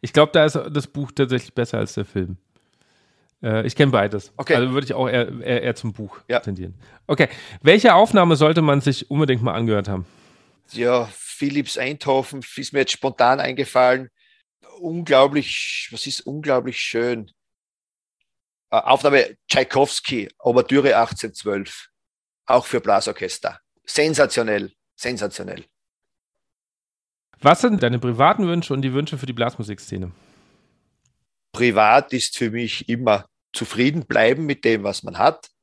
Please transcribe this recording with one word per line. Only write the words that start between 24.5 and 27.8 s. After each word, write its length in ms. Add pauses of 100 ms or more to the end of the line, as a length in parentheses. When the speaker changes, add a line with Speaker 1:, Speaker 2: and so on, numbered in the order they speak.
Speaker 2:
sensationell. 720 (1800)
Speaker 1:
Was 180
sind 220